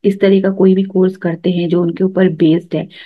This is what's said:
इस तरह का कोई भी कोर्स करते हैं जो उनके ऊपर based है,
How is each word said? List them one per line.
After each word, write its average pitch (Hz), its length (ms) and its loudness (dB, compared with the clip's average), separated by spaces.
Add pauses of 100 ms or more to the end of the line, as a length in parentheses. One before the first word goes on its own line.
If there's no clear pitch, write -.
इस 196 160 0
तरह 196 200 2
का 190 100 0
कोई 190 240 4
भी 190 80 0
कोर्स 185 340 0
करते 170 340 -4
हैं 175 180 -2
जो 170 140 0
उनके 170 220 -2
ऊपर 190 240 0
based 165 480 0
है, 160 120 -6 (180)